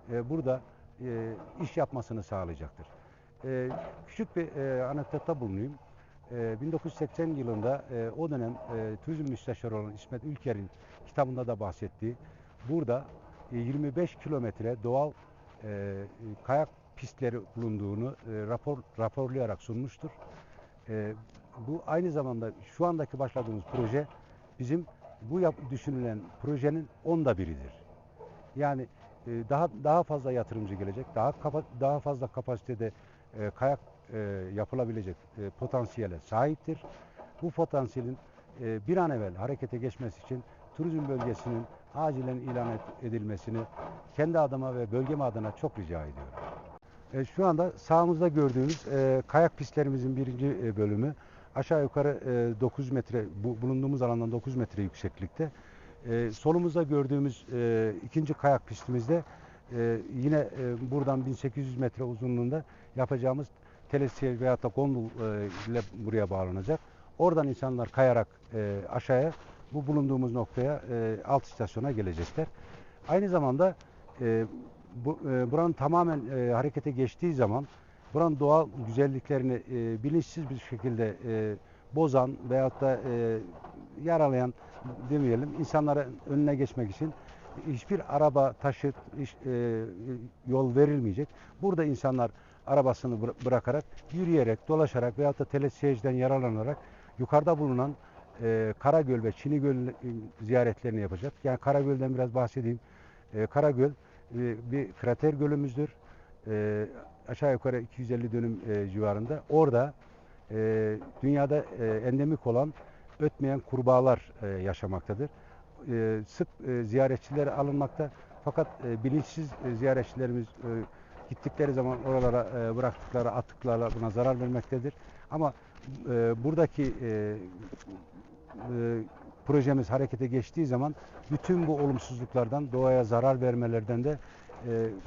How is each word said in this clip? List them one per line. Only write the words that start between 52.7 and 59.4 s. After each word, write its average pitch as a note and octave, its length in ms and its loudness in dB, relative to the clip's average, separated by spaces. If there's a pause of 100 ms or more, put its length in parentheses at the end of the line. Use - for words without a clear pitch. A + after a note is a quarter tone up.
metre, A#2 340 0 (180)
bu-, A#2 180 -2
bulunduğumuz C3 400 0
alandan A#2 300 0
dokuz B2 240 -4
metre G#2+ 280 -2
yükseklikte. G2 680 -6 (540)
E, A#2 260 0
solumuzda E3 520 2
gördüğümüz, C#3 720 0
e, A2+ 400 2 (100)
ikinci D3+ 300 -2
kayak C#3 340 2
pistimizde, B2 560 0 (480)